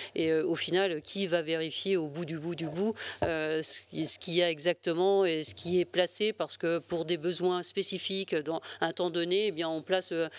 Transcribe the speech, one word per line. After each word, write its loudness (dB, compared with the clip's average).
Et, 2
euh, 4
au 2
final, 0
qui -4
va 2
vérifier -2
au 0
bout -6
du -4
bout -4
du -4
bout, 0
euh, -2
ce -4
qui, -2
ce -2
qu'il -2
y 6
a 4
exactement 2
et 2
ce -6
qui 2
est 4
placé, 0
parce -4
que 0
pour -2
des 0
besoins 0
spécifiques, -2
dans -2
un 0
temps 0
donné, 2
eh 0
bien, -2
on -2
place, 0
euh, 0